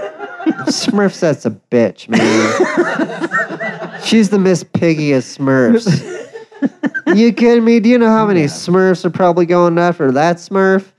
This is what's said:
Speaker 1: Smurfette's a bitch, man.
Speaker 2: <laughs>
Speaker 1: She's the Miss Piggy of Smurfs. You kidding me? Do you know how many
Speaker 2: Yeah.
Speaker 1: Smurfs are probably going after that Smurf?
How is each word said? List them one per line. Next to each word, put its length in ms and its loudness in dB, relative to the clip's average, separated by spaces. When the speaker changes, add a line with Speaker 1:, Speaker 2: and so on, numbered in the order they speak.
Speaker 1:
Smurfette's 760 -2
a 60 -2
bitch, 580 -2
man. 1900 -2
Speaker 2:
<laughs> 20 -14
Speaker 1:
She's 280 2
the 80 2
Miss 260 2
Piggy 480 0
of 100 0
Smurfs. 880 0
You 160 4
kidding 320 2
me? 160 4
Do 80 2
you 100 4
know 120 4
how 180 2
many 140 2
Speaker 2:
Yeah. 60 0
Speaker 1:
Smurfs 580 0
are 40 0
probably 360 2
going 340 2
after 320 0
that 240 0
Smurf? 640 -2